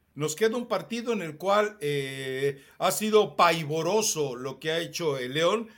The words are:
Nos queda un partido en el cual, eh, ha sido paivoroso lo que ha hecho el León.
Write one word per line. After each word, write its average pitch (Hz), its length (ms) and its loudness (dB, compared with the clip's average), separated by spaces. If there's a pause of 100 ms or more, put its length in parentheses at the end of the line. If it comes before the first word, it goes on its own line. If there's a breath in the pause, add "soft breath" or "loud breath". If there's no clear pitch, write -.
(140)
Nos 156 220 -4
queda 220 220 2
un 233 100 -6
partido 226 460 -4
en 190 80 -4
el 151 160 -8
cual, 208 420 2
eh, 135 840 -4 (160 soft breath)
ha 180 120 2
sido 214 460 2
paivoroso 160 1000 2
lo 127 220 -8
que 156 140 -6
ha 165 60 0
hecho 165 400 -2
el 127 160 -6
León. 196 440 2